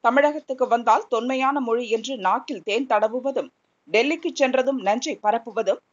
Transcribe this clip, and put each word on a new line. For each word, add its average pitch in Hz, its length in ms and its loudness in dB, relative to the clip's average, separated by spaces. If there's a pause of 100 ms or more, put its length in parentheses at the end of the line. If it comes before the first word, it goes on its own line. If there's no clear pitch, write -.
தமிழகத்துக்கு 269 680 2
வந்தால் 233 400 2
தொன்மையான 262 520 -2
மொழி 240 280 -2
என்று 226 280 -4
நாக்கில் 196 460 -2
தேன் 226 240 -2
தடவுவதும், 240 640 0 (440)
டெல்லிக்கு 302 400 2
சென்றதும் 262 480 0
நஞ்சை 220 420 -2
பரப்புவதும் 214 560 0 (140)